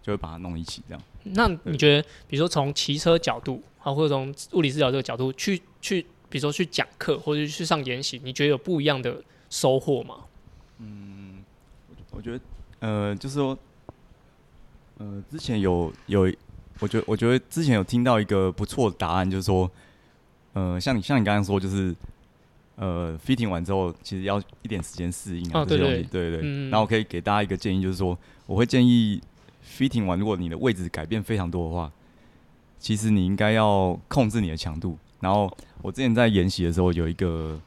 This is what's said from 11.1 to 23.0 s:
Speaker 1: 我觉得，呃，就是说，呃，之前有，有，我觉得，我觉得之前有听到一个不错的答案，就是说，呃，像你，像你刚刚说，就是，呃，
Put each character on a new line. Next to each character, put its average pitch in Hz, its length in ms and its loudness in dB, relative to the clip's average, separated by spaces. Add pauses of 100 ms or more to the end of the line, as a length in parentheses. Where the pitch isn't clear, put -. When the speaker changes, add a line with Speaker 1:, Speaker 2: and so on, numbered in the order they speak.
Speaker 1:
我 - 100 -12
觉 113 120 -10
得， 127 80 -8 (400)
呃， 104 340 -2
就 101 140 -8
是 135 80 -6
说， 135 200 0 (1400)
呃， 101 320 -12
之 151 80 -10
前 117 220 -2
有， 87 320 2 (140)
有， 95 240 4 (500)
我 104 80 -2
觉 113 100 0
得， - 80 0
我 107 100 0
觉 113 120 2
得 127 100 6 (100)
之 165 160 -2
前 135 120 6
有 98 80 2
听 120 180 0
到 123 180 4
一 107 40 0
个 95 260 2
不 98 160 -4
错 117 240 0
的 90 80 -12
答 85 120 -2
案， 92 200 2
就 95 60 0
是 95 80 -2
说， 92 260 4 (840)
呃， 90 260 -2
像 127 160 0
你， 104 40 0
像 131 200 2
你 107 40 2
刚 104 100 4
刚 104 80 4
说， 101 160 2
就 95 100 0
是， 95 260 0 (840)
呃， 87 480 -4